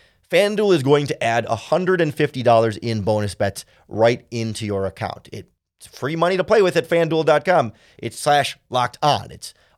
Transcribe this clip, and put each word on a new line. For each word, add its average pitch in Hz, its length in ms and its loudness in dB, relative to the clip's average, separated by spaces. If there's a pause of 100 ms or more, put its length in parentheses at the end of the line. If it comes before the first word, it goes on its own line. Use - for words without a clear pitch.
(300)
FanDuel 202 440 2
is 143 100 2
going 147 240 2
to - 160 -6
add 117 220 0
a 117 100 -4
hundred 180 440 0
and 156 140 -2
fifty 139 300 -4
dollars 113 340 4
in 113 240 -4
bonus 104 340 -2
bets 98 300 -4 (220)
right 117 440 2
into 113 340 -6
your 98 200 -4
account. - 480 -10
It's 98 140 -16 (400)
free 147 280 -8
money 175 200 0
to 180 80 0
play 214 180 4
with 180 160 0
at 165 120 0
fanduel 160 360 0
dot 151 200 2
com. 151 260 2 (260)
It's - 200 -12
slash 143 400 0 (120)
locked 123 340 -2
on. 139 280 0
It's - 220 -20 (240)